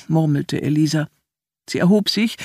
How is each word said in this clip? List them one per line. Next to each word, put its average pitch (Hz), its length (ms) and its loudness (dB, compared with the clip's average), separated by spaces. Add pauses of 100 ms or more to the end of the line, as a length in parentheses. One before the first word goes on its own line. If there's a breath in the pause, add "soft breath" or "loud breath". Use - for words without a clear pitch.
murmelte 151 520 0
Elisa. 151 480 0 (600)
Sie - 100 -6
erhob 202 320 4
sich, 220 340 -2